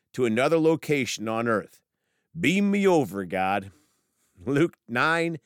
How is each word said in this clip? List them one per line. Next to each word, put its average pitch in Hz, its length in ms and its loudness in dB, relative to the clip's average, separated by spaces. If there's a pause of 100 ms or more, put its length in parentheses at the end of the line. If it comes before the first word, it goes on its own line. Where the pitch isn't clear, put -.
(120)
to 127 140 0
another 131 320 2
location 151 680 0
on 113 220 -2
earth? 107 320 -2 (580)
"Beam 190 320 2
me 202 160 2
over, 107 380 2
God." 95 480 -2 (340)
<laughs> - 380 -20
Luke 143 420 0
nine 160 600 -2